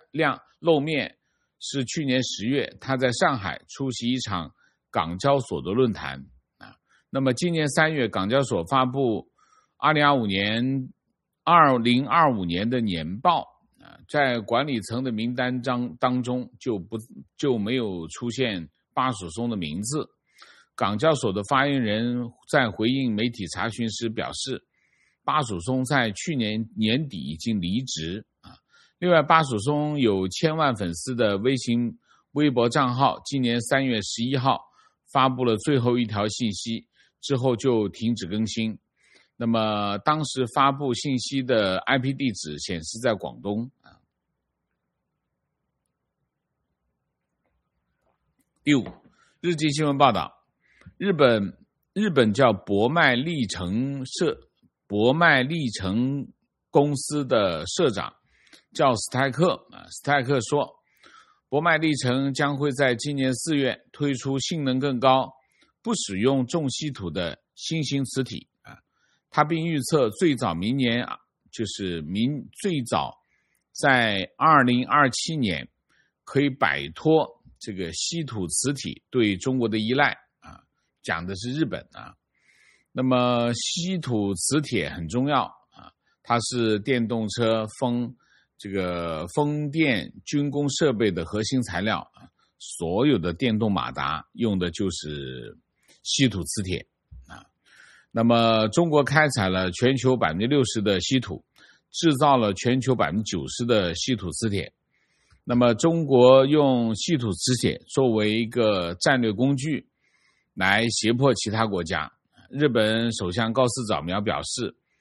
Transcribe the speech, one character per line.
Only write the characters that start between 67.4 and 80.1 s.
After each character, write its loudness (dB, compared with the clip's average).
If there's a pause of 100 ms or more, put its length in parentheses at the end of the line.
新 -4
型 -2
磁 -4
体， -10 (140)
啊， -20 (520)
他 2
并 0
预 0
测 2
最 2
早 -2
明 -2
年， 2
啊， -10 (320)
就 -6
是 -6
明-， -2
最 -4
早 -2 (580)
在 2
二 6
零 4
二 4
七 -6
年 -2 (540)
可 -2
以 2
摆 0
脱 2 (320)
这 -12
个 -6
稀 -6
土 -6
磁 -2
体 -10
对 2
中 -2
国 0
的 -2
依 -2
赖， 4 (300)